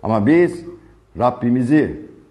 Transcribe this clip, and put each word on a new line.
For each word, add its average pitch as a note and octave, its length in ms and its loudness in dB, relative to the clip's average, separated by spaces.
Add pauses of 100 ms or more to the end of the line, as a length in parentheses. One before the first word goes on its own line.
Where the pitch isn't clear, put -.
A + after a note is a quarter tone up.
Ama G#2+ 220 0
biz E3+ 400 2 (540)
Rabbimizi B2 800 0 (300)